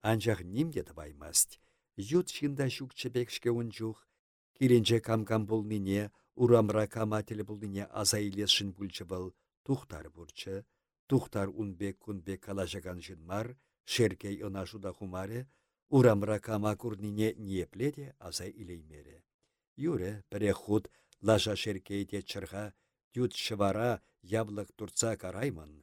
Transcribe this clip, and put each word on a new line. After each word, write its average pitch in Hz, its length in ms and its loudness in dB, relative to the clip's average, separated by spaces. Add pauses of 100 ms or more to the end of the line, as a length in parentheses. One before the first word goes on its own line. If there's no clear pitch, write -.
Анчах 110 380 2
нимде 120 400 -2
тӑпаймасть. 76 760 -2 (380)
Ют 147 340 2
ҫынта 143 380 -2
ҫук 131 240 -10
чӗпекшке 120 560 -2
унчух. 113 580 -4 (440)
Киренче 117 480 6
кам-кам 110 460 2
пулнине, 104 640 0 (240)
урамра 110 520 8
кама 107 360 -2
теле 104 220 -8
пулнине 101 420 -8
аса 104 320 0
илесшин 101 540 0
пульчӗ 95 320 -10
вӑл 92 300 -6 (320)
тухтар 131 440 -4
пурччӗ. 85 540 -12 (460)
Тухтар 110 380 2
унбек-кунбек 95 960 -8
калаҫакан 92 560 -6
ҫын 87 200 -16
мар, 95 260 -6 (420)
шеркей 101 480 0 (100)
ӑна 95 180 -6
шута 98 280 -10
хумаре, 98 560 -8 (440)
урамра 107 460 6
кама 107 380 -2
курнине 107 580 -2
ниепле 98 580 -4
те 139 140 -14 (120)
аса 90 300 -10
илеймере. 80 760 -18 (540)
Юре, 107 500 -4
пӗрех 101 280 0
хут 104 280 0 (360)
лаша 107 360 4
шеркей 101 480 -4
те 98 180 -6
чӑрха, 98 520 -10 (400)
ют 123 200 0
шӑвара 104 680 2 (200)
явлӑк 104 520 -2
туртса 110 440 -2
караймӑн. 90 560 -6 (100)